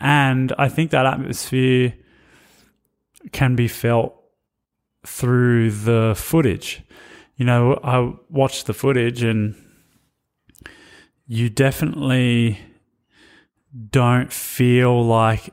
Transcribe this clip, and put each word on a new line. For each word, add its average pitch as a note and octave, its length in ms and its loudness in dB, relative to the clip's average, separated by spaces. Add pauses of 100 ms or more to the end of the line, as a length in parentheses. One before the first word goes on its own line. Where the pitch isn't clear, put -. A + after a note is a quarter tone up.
and C3 580 2
I C#3 100 2
think D#3 220 -2
that C3 160 2
atmosphere B2+ 880 -2 (1400)
can B2+ 240 0
be A#2+ 140 0
felt A#2 520 -2 (840)
through B2 640 2
the A2+ 460 0
footage. - 680 -2 (540)
You B2 100 -2
know, B2 360 2
I B2 300 -2 (160)
watched C3+ 380 -2
the G#2+ 80 -4
footage, A#2+ 480 -2
and G#2+ 320 -2 (1700)
you A#2 200 -2
definitely B2+ 1120 0 (1300)
don't B2 420 2
feel B2 760 0
like A2+ 460 0